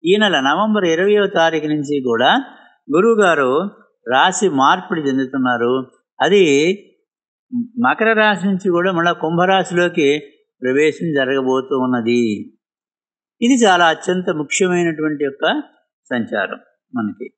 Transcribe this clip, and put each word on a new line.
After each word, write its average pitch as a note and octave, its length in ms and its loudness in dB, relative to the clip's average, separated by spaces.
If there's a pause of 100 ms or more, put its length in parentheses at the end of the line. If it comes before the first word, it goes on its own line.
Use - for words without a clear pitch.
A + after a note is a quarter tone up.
ఈ F#3 120 2
నెల G3 220 2
నవంబర్ F#3+ 460 0
ఇరవయో F#3+ 420 2
తారీఖు E3 400 0
నుంచి D3 340 -2
కూడా B2+ 420 2 (520)
గురువుగారు F3+ 760 2 (400)
రాశి F3+ 380 2
మార్పిడి D#3+ 520 0
చెందుతున్నారు. B2+ 920 -2 (300)
అది F#3 220 4 (1120)
మకర C3+ 560 0
రాశి G#3+ 340 0
నుంచి F#3+ 220 -2
కూడా F3 220 0
మళ్ళా E3+ 200 0
కుంభరాశిలోకి E3+ 1080 0 (420)
ప్రవేశం C#3+ 520 0
జరగబోతూ C3 680 -2
ఉన్నది. A#2+ 720 -2 (920)
ఇది A#3+ 240 2
చాలా F3+ 200 4
అత్యంత F3+ 440 -2
ముఖ్యమైనటువంటి D#3 960 -2
యొక్క D#3+ 380 -4 (520)
సంచారం G#2 460 -6 (360)
మనకి. G#2+ 420 -8